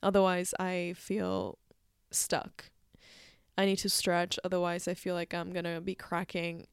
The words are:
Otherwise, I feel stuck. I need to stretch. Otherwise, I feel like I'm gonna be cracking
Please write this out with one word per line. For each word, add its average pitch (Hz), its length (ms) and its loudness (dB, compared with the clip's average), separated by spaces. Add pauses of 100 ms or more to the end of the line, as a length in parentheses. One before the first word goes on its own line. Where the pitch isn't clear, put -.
Otherwise, 190 580 4
I 180 380 -2
feel 185 640 -2 (500)
stuck. - 640 -2 (840)
I 196 100 4
need 196 140 4
to 196 100 -2
stretch. 175 540 2
Otherwise, 180 440 0
I 180 80 -2
feel 185 180 -4
like 170 220 -4
I'm 170 160 -4
gonna 170 280 -2
be 175 140 -4
cracking 170 800 -4